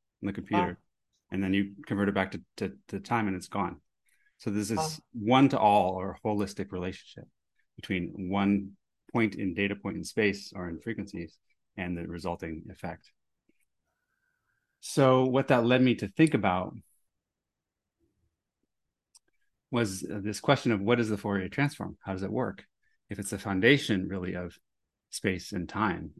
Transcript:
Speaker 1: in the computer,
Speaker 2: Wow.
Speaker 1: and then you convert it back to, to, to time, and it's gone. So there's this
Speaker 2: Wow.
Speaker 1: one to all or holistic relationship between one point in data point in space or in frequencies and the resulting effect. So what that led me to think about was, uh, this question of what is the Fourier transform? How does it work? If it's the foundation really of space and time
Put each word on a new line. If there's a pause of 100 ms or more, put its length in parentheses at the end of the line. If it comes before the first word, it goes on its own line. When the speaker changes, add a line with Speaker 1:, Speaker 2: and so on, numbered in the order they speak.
(220)
Speaker 1:
in
the
computer,
Speaker 2:
Wow. (560)
Speaker 1:
and
then
you (120)
convert
it
back
to, (160)
to, (160)
to
time,
and
it's
gone. (560)
So
there's
this (120)
Speaker 2:
Wow.
Speaker 1:
one
to
all
or
holistic
relationship (500)
between
one (400)
point
in
data
point
in
space
or
in
frequencies (400)
and
the
resulting
effect. (1700)
So
what
that
led
me
to
think
about (3000)
was,
uh,
this
question
of
what
is
the
Fourier
transform?
How
does
it
work? (440)
If
it's
the
foundation
really
of (520)
space
and
time